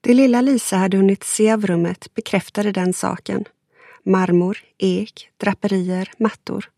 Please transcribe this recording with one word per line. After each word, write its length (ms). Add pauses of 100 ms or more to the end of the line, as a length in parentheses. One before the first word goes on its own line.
Det 140
lilla 260
Lisa 360
hade 200
hunnit 280
se 280
av 140
rummet 480
bekräftade 580
den 200
saken. 520 (580)
Marmor, 560 (200)
ek, 580
draperier, 800
mattor. 600